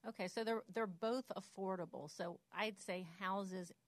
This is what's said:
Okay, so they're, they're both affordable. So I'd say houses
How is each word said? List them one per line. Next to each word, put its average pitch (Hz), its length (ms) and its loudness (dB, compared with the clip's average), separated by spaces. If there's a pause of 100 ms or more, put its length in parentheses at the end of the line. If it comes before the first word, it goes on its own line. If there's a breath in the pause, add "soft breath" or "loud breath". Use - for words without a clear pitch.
Okay, 202 180 0
so 226 160 0
they're, 226 200 4 (120)
they're 226 140 4
both 220 380 2 (100)
affordable. 185 720 -2
So 175 300 -2 (180)
I'd 214 220 0
say 180 260 -2 (140)
houses 185 500 0 (180)